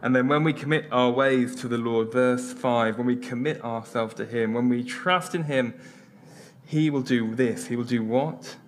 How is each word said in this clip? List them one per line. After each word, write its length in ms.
And 120
then 140
when 160
we 80
commit 400
our 180
ways 460
to 120
the 100
Lord, 340
verse 400
five, 460
when 80
we 100
commit 480
ourselves 500
to 120
him, 260
when 160
we 160
trust 500
in 100
him, 300
he 260
will 120
do 320
this. 320
He 100
will 80
do 200
what? 520